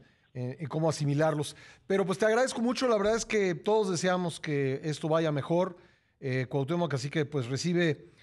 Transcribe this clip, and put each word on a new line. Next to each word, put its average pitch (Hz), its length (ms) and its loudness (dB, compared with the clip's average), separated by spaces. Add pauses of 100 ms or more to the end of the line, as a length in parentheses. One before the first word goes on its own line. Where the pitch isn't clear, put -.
(340)
en, 127 260 -6
en 165 60 -6
cómo 156 240 0
asimilarlos. 151 680 0 (300)
Pero, 196 180 2
pues, 185 140 -2
te 220 80 4
agradezco 233 340 2
mucho, 247 280 0
la 220 100 4
verdad 208 180 2
es 220 80 -4
que 196 300 0
todos 208 360 2
deseamos 180 480 0
que 139 460 -2
esto 156 240 -4
vaya 160 240 2
mejor, 170 460 0 (420)
eh, 131 260 -2
Cuauhtémoc, 147 460 0
así 135 160 -4
que, 156 160 0
pues, 139 240 -4
recibe 165 640 0 (120)